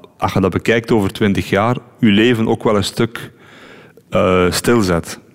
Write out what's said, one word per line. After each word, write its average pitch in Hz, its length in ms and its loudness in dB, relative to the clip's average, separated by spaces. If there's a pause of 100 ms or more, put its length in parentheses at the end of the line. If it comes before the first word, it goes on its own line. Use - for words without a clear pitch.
(180)
als 104 140 -4
je - 80 -2
dat 95 100 2
bekijkt 113 400 -2
over 101 220 0
twintig 98 360 -2
jaar, 110 280 0 (240)
je 113 100 4
leven 110 380 2
ook 117 160 -4
wel 110 120 2
een 95 80 0
stuk, - 480 -6 (760)
eh, 92 400 2
stilzet. 90 680 0 (160)